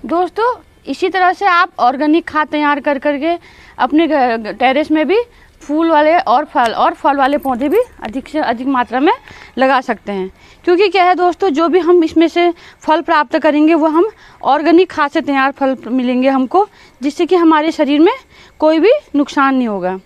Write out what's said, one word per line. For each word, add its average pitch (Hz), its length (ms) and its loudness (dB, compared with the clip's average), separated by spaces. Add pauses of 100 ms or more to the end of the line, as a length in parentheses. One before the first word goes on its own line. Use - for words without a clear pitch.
दोस्तों, 349 400 -4 (420)
इसी 277 220 -4
तरह 370 240 0
से 392 140 -4
आप 359 240 0 (100)
organic 302 460 0
खाद 302 220 -4
तैयार 294 320 -2
कर 277 180 -2
करके 294 340 -4 (460)
अपने 285 280 0
घ-, 247 460 -2
terrace 262 380 0
में 311 180 0
भी 359 80 2 (460)
फूल 320 280 -2
वाले 311 260 2
और 277 280 0
फल, 240 280 -2
और 302 220 -2
फल 285 220 -2
वाले 277 220 0
पौधे 269 300 -4
भी 349 100 0 (240)
अधिक 226 260 -10
से 311 120 -6
अधिक 240 280 -4
मात्रा 247 320 -2
में 330 120 2 (460)
लगा 262 220 2
सकते 262 320 -8
हैं। 190 180 -6 (340)
क्योंकि 359 240 2
क्या 359 160 2
है 359 120 4
दोस्तों, 359 340 0
जो 320 180 0
भी 311 120 2
हम 339 240 4
इसमें 320 240 2
से 349 240 0 (300)
फल 311 200 0
प्राप्त 302 360 -2
करेंगे 302 360 2
वो 320 140 0
हम 339 200 2 (360)
organic 330 460 2
खाद 294 200 -2
से 330 120 -2
तैयार 277 300 -2
फल 269 240 -2 (120)
मिलेंगे 254 400 0
हमको, 269 380 0 (340)
जिससे 294 260 -4
कि 359 100 2
हमारे 320 360 2
शरीर 294 280 0
में 392 140 4 (460)
कोई 311 180 2
भी 381 140 4 (240)
नुकसान 269 380 0
नहीं 254 140 0
होगा। 185 380 -4